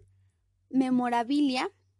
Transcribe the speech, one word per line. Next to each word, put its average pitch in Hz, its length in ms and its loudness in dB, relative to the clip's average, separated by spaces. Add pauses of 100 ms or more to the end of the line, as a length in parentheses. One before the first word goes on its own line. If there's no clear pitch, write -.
(680)
Memorabilia, 254 1000 0 (280)